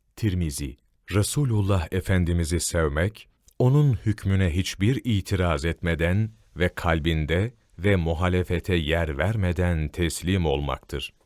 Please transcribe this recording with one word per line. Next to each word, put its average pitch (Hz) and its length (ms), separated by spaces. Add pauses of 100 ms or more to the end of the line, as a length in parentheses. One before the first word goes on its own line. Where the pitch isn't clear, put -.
(160)
Tirmizi. 80 600 (340)
Resulullah 101 840
Efendimiz'i 85 680
sevmek, 80 680 (300)
onun 135 360
hükmüne 98 560
hiçbir 95 540
itiraz 90 600
etmeden 85 680 (260)
ve 87 120
kalbinde 82 840 (240)
ve 98 180
muhalefete 90 800
yer 78 440
vermeden 87 720
teslim 87 580
olmaktır. 69 680 (120)